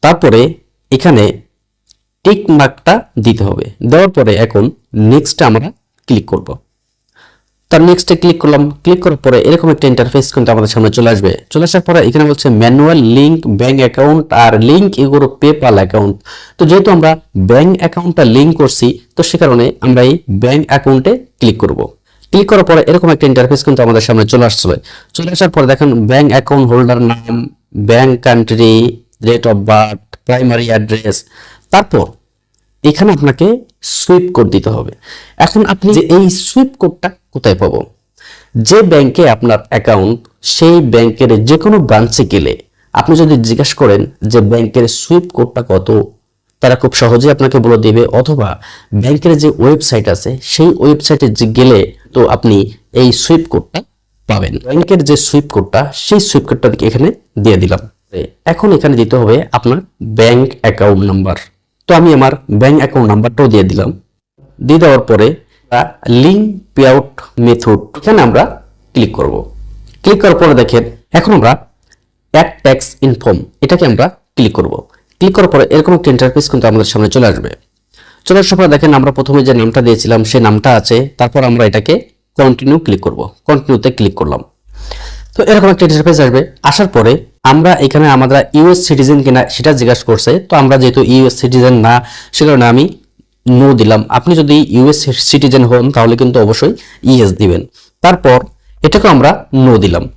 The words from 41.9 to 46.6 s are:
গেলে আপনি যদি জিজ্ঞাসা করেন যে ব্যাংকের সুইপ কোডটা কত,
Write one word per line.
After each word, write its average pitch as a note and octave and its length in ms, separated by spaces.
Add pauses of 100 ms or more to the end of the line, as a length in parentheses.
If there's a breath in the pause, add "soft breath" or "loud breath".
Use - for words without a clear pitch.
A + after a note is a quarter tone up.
গেলে D2 380 (300)
আপনি - 220
যদি D#3 220
জিজ্ঞাসা A2+ 380
করেন G#2 300 (160)
যে A2 200
ব্যাংকের A#2 460
সুইপ F3 460
কোডটা B2 360
কত, F#2+ 200 (720)